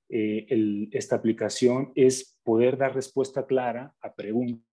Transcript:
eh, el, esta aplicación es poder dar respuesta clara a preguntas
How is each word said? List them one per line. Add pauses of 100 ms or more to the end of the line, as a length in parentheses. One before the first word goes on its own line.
eh,
el,
esta
aplicación
es
poder
dar
respuesta
clara
a
preguntas (140)